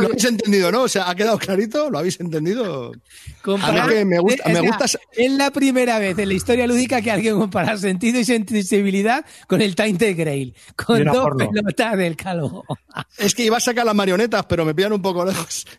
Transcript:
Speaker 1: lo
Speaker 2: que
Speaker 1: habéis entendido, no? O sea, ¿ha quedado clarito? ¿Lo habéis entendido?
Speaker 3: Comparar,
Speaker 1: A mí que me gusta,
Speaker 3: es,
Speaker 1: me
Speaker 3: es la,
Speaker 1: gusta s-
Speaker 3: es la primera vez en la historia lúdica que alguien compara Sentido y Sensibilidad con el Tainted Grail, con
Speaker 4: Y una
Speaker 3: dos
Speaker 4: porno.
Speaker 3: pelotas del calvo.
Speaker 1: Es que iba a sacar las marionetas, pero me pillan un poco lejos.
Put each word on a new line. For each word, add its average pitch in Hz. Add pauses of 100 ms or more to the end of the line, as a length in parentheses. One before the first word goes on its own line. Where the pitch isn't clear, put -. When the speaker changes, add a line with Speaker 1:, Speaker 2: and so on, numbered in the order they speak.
Speaker 1:
lo 208
Speaker 2:
que -
Speaker 1:
habéis 196
entendido, 202
no? 240
O 247
sea, 185
¿ha 180
quedado 208
clarito? 220
¿Lo 156
habéis 175
entendido? 160 (480)
Speaker 3:
Comparar, 196
Speaker 1:
A 247
mí 233
que 208
me 175
gusta, 226
Speaker 3:
es, -
Speaker 1:
me -
Speaker 3:
es 170
la, 175
Speaker 1:
gusta 220
s- - (140)
Speaker 3:
es 247
la 277
primera 254
vez 190
en 202
la 190
historia 240
lúdica 240
que 220
alguien 214
compara 208
Sentido 202
y -
Sensibilidad 208 (200)
con -
el 196
Tainted 208
Grail, 139 (300)
con -
Speaker 4:
Y -
una 147
Speaker 3:
dos -
Speaker 4:
porno. 135
Speaker 3:
pelotas 208
del 175
calvo. 170 (540)
Speaker 1:
Es 202
que 240
iba 226
a -
sacar 240
las 220
marionetas, 202
pero 170
me 156
pillan 196
un 202
poco 175
lejos. 175 (120)